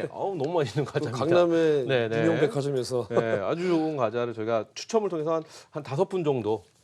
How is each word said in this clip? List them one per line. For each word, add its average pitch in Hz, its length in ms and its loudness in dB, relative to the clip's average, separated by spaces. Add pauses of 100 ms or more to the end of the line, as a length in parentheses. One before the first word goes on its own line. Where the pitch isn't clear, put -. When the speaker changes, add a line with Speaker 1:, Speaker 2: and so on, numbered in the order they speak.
Speaker 1:
네. - 80 -4
Speaker 2:
어우, 190 260 -4
너무 160 220 -2
맛있는 143 260 0
Speaker 1:
그 - 80 -6
Speaker 2:
과자입니다. 127 320 -2
Speaker 1:
강남의 165 640 4
Speaker 2:
네, 120 220 2
네. 113 140 0
Speaker 1:
유명 165 180 2
백화점에서. 131 680 0
Speaker 2:
네, 117 60 -4 (240)
아주 160 280 -2
좋은 160 280 0
과자를 120 360 -2
저희가 110 420 -2
추첨을 214 360 -2
통해서 165 240 -2
한, 160 80 -2 (280)
한 156 120 -8
다섯 139 260 0
분 185 160 -2
정도, 110 400 0 (200)